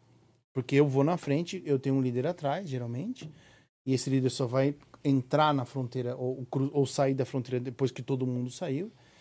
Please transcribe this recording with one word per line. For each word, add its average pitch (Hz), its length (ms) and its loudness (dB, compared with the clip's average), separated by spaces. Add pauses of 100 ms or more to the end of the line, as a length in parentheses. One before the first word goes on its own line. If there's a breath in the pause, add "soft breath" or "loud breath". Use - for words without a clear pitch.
(540)
Porque 135 220 -2
eu 147 120 8
vou 135 160 4
na 170 140 2
frente, 170 480 -2
eu 143 120 2
tenho 135 180 0
um 135 60 4
líder 123 240 0
atrás, 170 420 -4
geralmente, 131 600 -6 (560 loud breath)
e 131 80 2
esse 131 160 0
líder 131 220 2
só 131 160 -2
vai 135 280 2 (280)
entrar 147 500 4
na 127 120 0
fronteira 123 500 -4
ou, 127 240 -4
ou 123 80 -8
cru-, 139 260 0
ou 143 140 4
sair 139 260 2
da 131 120 0
fronteira 127 340 -4
depois 127 320 -2
que 135 100 -10
todo 131 240 -2
mundo 123 240 -2
saiu. 165 420 -6 (300 loud breath)